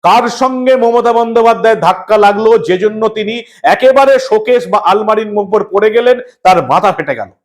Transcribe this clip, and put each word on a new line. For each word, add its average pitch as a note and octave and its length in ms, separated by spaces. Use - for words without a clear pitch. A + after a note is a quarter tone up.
কার A3+ 280
সঙ্গে B3+ 460
মমতা A#3 380
বন্দ্যোপাধ্যায় A3+ 640
ধাক্কা F#3 420
লাগলো, G#3 400
যে F3+ 200
জন্য G#3+ 300
তিনি A3 360
একেবারে C4 560
শোকেস A3 500
বা G#3 80
আলমারির G#3 600
উপর G3+ 260
পড়ে G#3 260
গেলেন, A#3+ 300
তার F3 240
মাথা F#3 240
ফেটে C#3+ 240
গেল। G#2 120